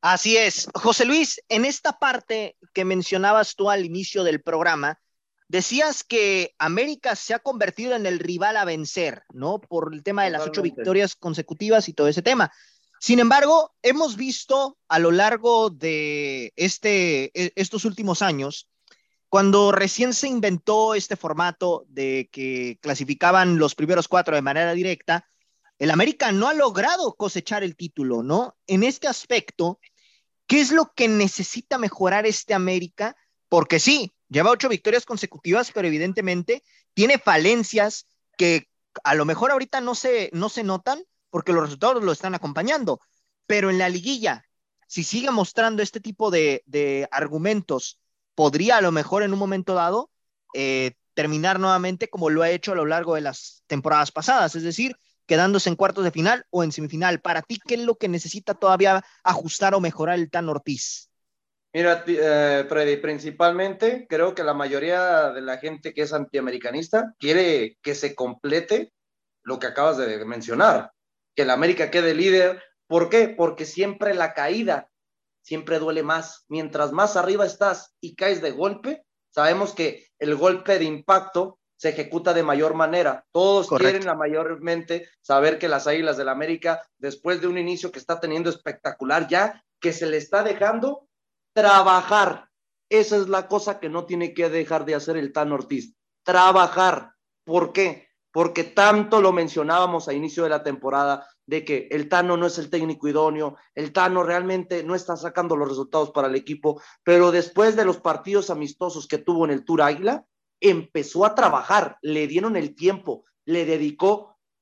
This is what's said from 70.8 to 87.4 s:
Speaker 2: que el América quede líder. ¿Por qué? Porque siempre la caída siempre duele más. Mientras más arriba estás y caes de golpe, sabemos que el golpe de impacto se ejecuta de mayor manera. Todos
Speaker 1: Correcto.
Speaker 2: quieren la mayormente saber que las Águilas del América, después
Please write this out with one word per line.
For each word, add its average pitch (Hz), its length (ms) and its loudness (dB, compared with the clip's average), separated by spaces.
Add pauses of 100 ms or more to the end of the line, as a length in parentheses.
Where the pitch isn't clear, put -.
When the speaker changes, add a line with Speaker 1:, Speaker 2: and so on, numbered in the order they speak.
Speaker 2:
que 147 80 0
el 131 80 2
América 160 400 2
quede 170 240 2
líder. 185 480 2 (240)
¿Por 170 240 2
qué? 220 180 6
Porque 170 380 -2
siempre 202 480 -2
la 165 180 -2
caída 165 560 -2 (540)
siempre 156 360 -6
duele 160 240 -2
más. 160 460 -6
Mientras 147 440 -4
más 202 240 2
arriba 190 300 0
estás - 540 -4
y 165 160 -14
caes 190 260 -2
de 151 80 -2
golpe, 202 540 -6 (260)
sabemos 180 440 0
que - 340 -6 (100)
el 147 180 -2
golpe 185 420 2
de 165 60 0
impacto 185 720 0 (180)
se 160 140 -2
ejecuta 165 440 -2
de 165 80 2
mayor 156 320 0
manera. 160 580 0
Todos 190 360 2
Speaker 1:
Correcto. 156 220 4
Speaker 2:
quieren 190 160 -4
la 170 100 0
mayormente 165 920 -4 (140)
saber 143 360 2
que 180 100 -2
las 139 180 -2
Águilas 151 320 0
del 135 100 -4
América, 160 540 -4 (160)
después 160 420 -4